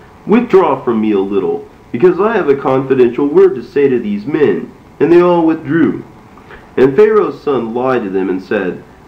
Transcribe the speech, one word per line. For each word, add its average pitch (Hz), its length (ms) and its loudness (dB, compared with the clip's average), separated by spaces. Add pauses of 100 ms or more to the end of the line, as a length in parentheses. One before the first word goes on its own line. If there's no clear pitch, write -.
(260)
"Withdraw 190 540 2
from 113 200 -2
me 107 120 0
a 98 80 0
little, 95 460 -4 (260)
because 160 280 2
I 214 120 0
have 180 160 -2
a 139 80 2
confidential 135 720 0
word 180 260 4
to 117 80 -8
say 139 260 0
to 123 120 -2
these 104 260 -6
men." 135 400 -2 (320)
And 151 140 0
they 175 80 6
all 175 260 2
withdrew. 156 560 -2 (760)
And 139 200 2
Pharaoh's 208 440 2
son 117 320 -4
lied 123 300 -2
to 101 80 -8
them 95 180 -2
and 92 140 -6
said, 95 400 -6 (260)